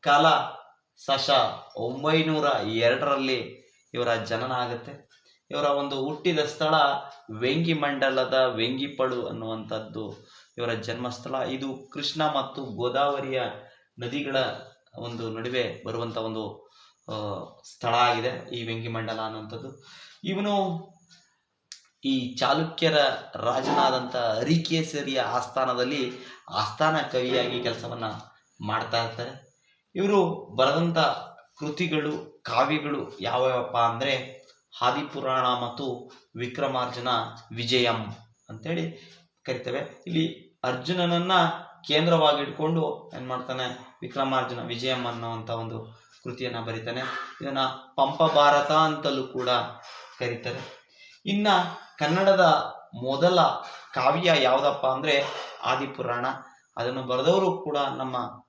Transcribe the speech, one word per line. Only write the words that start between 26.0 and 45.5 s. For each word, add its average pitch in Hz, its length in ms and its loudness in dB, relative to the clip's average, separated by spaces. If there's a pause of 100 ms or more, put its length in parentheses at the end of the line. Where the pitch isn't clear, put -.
ಆಸ್ಥಾನ 156 480 0
ಕವಿಯಾಗಿ 123 640 0
ಕೆಲಸವನ್ನ 117 420 -6 (640)
ಮಾಡ್ತಾ 113 380 0
ಇರ್ತಾರೆ. - 580 -10 (320)
ಇವರು 190 400 4 (220)
ಬರೆದಂಥ 160 420 4 (600)
ಕೃತಿಗಳು, 151 840 -4
ಕಾವ್ಯಗಳು 143 800 0
ಯಾವ್ಯಾವಪ್ಪ 123 560 0
ಅಂದ್ರೆ 123 640 0 (400)
ಆದಿಪುರಾಣ 131 640 0
ಮತ್ತು 120 640 -4 (260)
ವಿಕ್ರಮಾರ್ಜುನ 123 720 -4 (480)
ವಿಜಯಂ 117 560 2 (360)
ಅಂತೇಳಿ 165 680 -8 (320)
ಕರಿತೇವೆ. 131 600 -6
ಇಲ್ಲಿ 165 580 -4
ಅರ್ಜುನನನ್ನ 170 680 0 (540)
ಕೇಂದ್ರವಾಗಿಟ್ಕೊಂಡು 151 1300 2
ಏನ್ 127 120 -10
ಮಾಡ್ತಾನೆ, 127 760 -6
ವಿಕ್ರಮಾರ್ಜುನ 123 580 -2
ವಿಜಯಂ 120 460 -2
ಅನ್ನುವಂಥ 117 440 -6